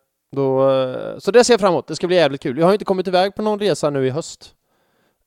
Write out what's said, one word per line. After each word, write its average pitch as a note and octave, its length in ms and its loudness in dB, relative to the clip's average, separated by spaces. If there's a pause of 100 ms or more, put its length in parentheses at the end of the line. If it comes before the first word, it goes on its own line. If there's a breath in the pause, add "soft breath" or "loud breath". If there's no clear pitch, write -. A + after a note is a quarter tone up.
(360)
Då, C3+ 360 2
eh, B2+ 460 -4
så - 140 -6
det A#3 120 6
ser A#3+ 100 4
jag G#3+ 60 2
fram G3 140 2
emot. C3 140 -4
Det D#3+ 80 -8
ska F3+ 120 -6
bli F3+ 80 0
jävligt C#3+ 260 2
kul. C3 160 -6
Jag E3 80 2
har F#3+ 80 4
inte G3+ 120 -4
kommit F#3 220 -2
iväg F#3 280 0
på G#3+ 60 -8
någon G#3+ 180 -2
resa E3 300 0
nu C#3 180 0
i - 20 2
höst. - 440 -10 (720)